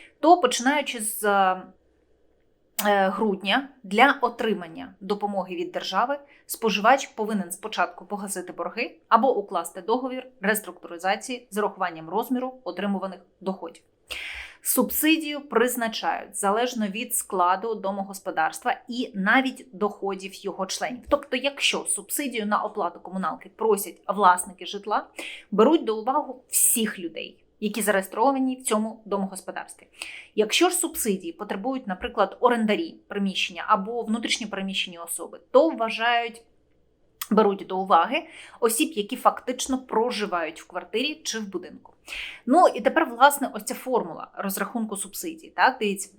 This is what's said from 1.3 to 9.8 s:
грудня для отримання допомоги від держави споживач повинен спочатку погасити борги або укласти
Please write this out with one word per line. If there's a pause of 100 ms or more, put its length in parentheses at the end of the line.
грудня (140)
для
отримання
допомоги
від
держави (260)
споживач
повинен
спочатку
погасити
борги (140)
або
укласти